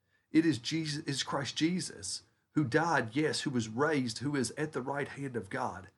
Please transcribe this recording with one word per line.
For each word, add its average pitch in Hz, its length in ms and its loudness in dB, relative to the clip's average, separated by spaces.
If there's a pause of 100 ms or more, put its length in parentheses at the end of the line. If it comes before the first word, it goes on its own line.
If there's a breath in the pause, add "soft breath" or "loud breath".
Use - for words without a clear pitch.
(320)
It 160 120 6
is 143 140 2
Jesus, 156 460 -4
is 139 180 -2
Christ 139 320 -4
Jesus, - 680 -2 (320)
who 151 100 4
died, 143 480 4
yes, 143 300 2
who 151 80 -2
was 117 180 0
raised, 127 500 2
who 147 160 -2
is 127 220 0
at 151 160 -2
the 127 100 -2
right 139 240 -2
hand 139 300 -8
of 95 140 -6
God, 101 480 -4